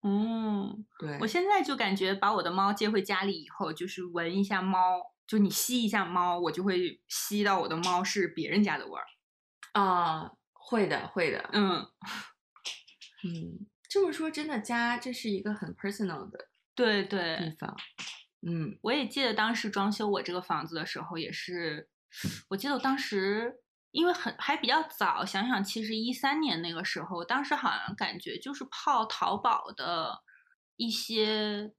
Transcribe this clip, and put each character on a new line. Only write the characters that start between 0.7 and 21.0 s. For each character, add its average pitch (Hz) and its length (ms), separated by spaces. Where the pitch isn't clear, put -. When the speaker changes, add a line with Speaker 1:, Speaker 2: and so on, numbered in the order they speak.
Speaker 2:
对。 147 220
Speaker 1:
我 202 60
现 349 200
在 392 160
就 277 120
感 196 200
觉 190 180
把 202 200
我 185 100
的 170 80
猫 196 220
接 208 160
回 214 120
家 196 220
里 190 180
以 147 80
后， 170 220
就 170 160
是 185 180
闻 170 320
一 196 60
下 196 180
猫， 185 400
就 214 120
你 202 120
吸 247 320
一 226 60
下 202 160
猫， 175 360
我 170 120
就 165 120
会 180 440
吸 - 360
到 196 180
我 - 60
的 160 100
猫 180 260
是 190 240
别 165 220
人 185 120
家 165 160
的 123 80
味 - 120
儿。 - 80
Speaker 2:
啊， 175 580
会 214 360
的， 151 200
会 165 240
的。 - 220
Speaker 1:
嗯。 196 340
Speaker 2:
嗯， 170 400
这 392 160
么 320 60
说 320 180
真 302 160
的， 294 140
家， 233 380
这 247 160
是 233 160
一 196 120
个 208 120
很 175 200
personal 196 560
的 - 200
Speaker 1:
对， 214 280
对。 175 340
Speaker 2:
地 165 200
方。 - 180
嗯。 165 360
Speaker 1:
我 214 100
也 269 160
记 277 160
得 226 100
当 220 220
时 226 140
装 202 200
修 208 200
我 196 120
这 175 120
个 180 80
房 156 260
子 165 80
的 160 100
时 - 160